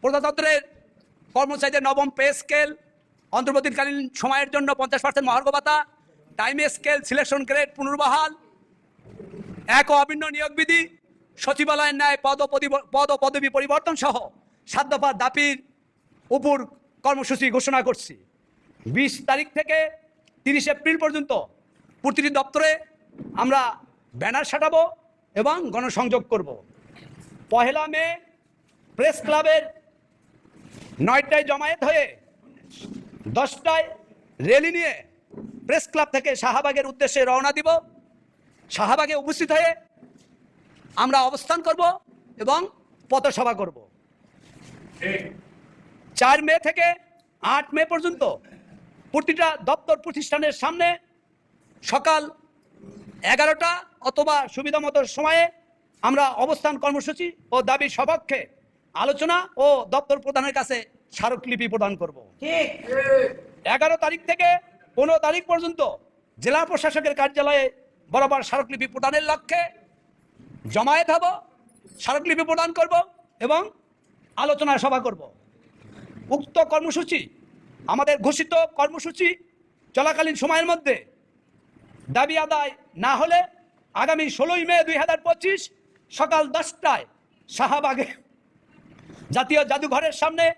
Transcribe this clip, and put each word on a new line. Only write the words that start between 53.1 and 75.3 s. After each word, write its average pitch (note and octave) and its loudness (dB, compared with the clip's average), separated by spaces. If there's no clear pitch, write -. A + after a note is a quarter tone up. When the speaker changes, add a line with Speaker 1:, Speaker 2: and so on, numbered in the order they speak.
Speaker 1:
এগারোটা D#4 2
অথবা C#4+ 0
সুবিধামতো D4 -2
সময়ে D#4+ 2
আমরা C4+ 2
অবস্থান C#4 -2
কর্মসূচি D4+ -4
ও B3+ 2
দাবি C4+ 0
সপক্ষে C#4+ -2
আলোচনা D4+ 0
ও C4+ 4
দপ্তর C#4 0
প্রধানের C#4 -2
কাছে B3 -4
স্মারকলিপি A#3+ -4
প্রদান G3+ -2
করব। D3+ -8
Speaker 2:
ঠিক। D#4 -2
Speaker 1:
এগারো C#4+ 2
তারিখ D#4+ -2
থেকে F4 4
পনেরো D#4 4
তারিখ D#4 0
পর্যন্ত E4+ -2
জেলা C4+ 2
প্রশাসকের D4+ -2
কার্যালয়ে C#4+ 0
বরাবর C4+ 2
স্মারকলিপি B3 -4
প্রদানের C#4 0
লক্ষ্যে D#4 -2
জমায়েত D4 2
হব, E4 2
স্মারকলিপি D#4 0
প্রদান E4 0
করব E4+ 0
এবং D#4+ 0
আলোচনা C#4+ 0
সভা C4+ 0
করব। E3+ -8